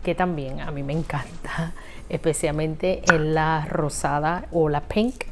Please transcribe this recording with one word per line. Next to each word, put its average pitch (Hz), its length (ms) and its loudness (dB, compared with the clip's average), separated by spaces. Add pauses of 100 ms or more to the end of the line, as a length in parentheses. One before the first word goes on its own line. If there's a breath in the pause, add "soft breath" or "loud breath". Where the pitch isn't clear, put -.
que 175 100 2
también 147 460 -2
a 156 100 -6
mí 139 140 -4
me 139 80 -2
encanta, 160 800 -4 (360 loud breath)
especialmente 160 920 0 (100)
en 156 220 4
la 156 340 2
rosada 151 840 0
o 160 160 4
la 147 140 2
pink. 226 500 0